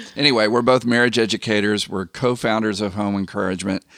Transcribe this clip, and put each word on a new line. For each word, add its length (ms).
Anyway, 300
we're 160
both 240
marriage 320
educators. 720
We're 160
co-founders 760
of 140
Home 240
Encouragement, 680